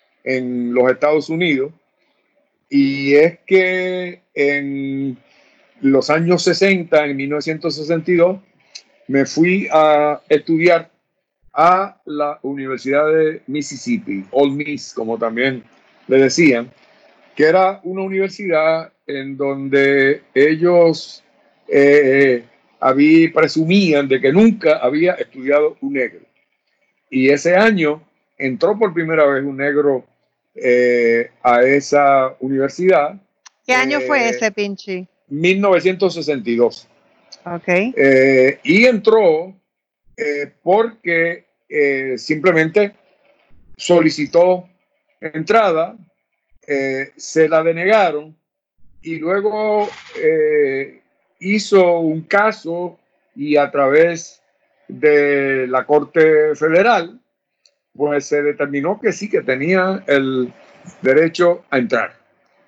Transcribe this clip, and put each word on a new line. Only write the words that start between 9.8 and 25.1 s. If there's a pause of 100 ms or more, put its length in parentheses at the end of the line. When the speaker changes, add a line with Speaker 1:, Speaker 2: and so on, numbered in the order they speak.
Speaker 1:
estudiar (600)
a
la
Universidad
de
Mississippi,
Ole
Miss,
como
también (440)
le
decían, (640)
que
era
una
universidad (140)
en
donde (140)
ellos, (440)
eh, (360)
habí-,
presumían
de
que
nunca
había